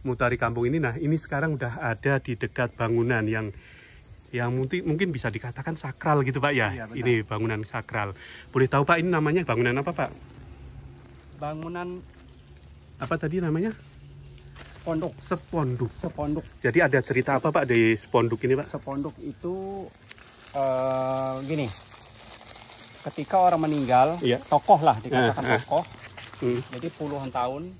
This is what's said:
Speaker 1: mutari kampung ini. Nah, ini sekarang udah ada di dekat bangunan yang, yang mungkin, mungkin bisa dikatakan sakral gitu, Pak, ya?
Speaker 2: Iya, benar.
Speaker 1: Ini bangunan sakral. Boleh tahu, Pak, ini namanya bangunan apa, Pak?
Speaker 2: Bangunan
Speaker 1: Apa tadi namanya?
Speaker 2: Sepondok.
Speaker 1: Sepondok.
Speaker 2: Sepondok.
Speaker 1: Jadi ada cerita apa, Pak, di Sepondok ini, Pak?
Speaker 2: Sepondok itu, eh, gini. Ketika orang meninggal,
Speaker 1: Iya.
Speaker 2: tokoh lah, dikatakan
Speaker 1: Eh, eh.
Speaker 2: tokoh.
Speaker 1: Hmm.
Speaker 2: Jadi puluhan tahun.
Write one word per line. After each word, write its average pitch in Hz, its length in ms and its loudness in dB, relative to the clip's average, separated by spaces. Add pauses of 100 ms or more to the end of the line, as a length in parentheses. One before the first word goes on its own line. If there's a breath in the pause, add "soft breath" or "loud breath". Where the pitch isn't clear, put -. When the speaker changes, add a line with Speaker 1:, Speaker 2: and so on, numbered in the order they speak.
Speaker 1:
mutari 123 320 0
kampung 120 320 0
ini. 139 80 0
Nah, 147 240 0
ini 151 160 0
sekarang 156 400 -2
udah 127 240 -4
ada 139 400 0
di 120 160 -6
dekat 120 400 -4
bangunan 117 480 2
yang, 110 240 -2 (800 loud breath)
yang 120 240 -2
mungkin, 131 320 -2
mungkin 165 320 0
bisa 117 160 -2
dikatakan 131 480 -8
sakral 147 480 2
gitu, 131 160 -2
Pak, 143 80 2
ya? 120 240 2
Speaker 2:
Iya, - 160 -8
benar. - 80 -6
Speaker 1:
Ini 123 140 4 (100)
bangunan 107 400 -2
sakral. 107 480 -4 (400 loud breath)
Boleh 131 160 6
tahu, 139 160 4
Pak, 170 160 4
ini 165 80 0
namanya 165 400 2
bangunan 120 240 2
apa, 131 180 0
Pak? 160 200 -4 (1300)
Speaker 2:
Bangunan 170 640 -8 (960)
Speaker 1:
Apa 156 240 -2
tadi 170 240 -2
namanya? 170 320 0 (960)
Speaker 2:
Sepondok. 160 480 -4
Speaker 1:
Sepondok. 131 720 -2
Speaker 2:
Sepondok. 147 520 -4 (200)
Speaker 1:
Jadi 143 160 4
ada 139 240 6
cerita 131 320 2
apa, 151 160 2
Pak, 151 160 2
di 117 320 6
Sepondok 117 420 2
ini, 127 140 2
Pak? 143 160 -2
Speaker 2:
Sepondok 139 480 -6
itu, 190 640 -8 (720)
eh, 131 880 0
gini. 147 240 -2 (1400)
Ketika 151 340 -4
orang 175 300 6
meninggal, 139 520 4
Speaker 1:
Iya. 123 280 2
Speaker 2:
tokoh 185 320 6
lah, 147 160 6
dikatakan 120 480 2
Speaker 1:
Eh, 123 80 2
eh. 113 100 4
Speaker 2:
tokoh. 160 220 0 (520)
Speaker 1:
Hmm. 120 240 0 (120)
Speaker 2:
Jadi 131 240 -8
puluhan 143 340 -6
tahun. 131 380 -2 (120)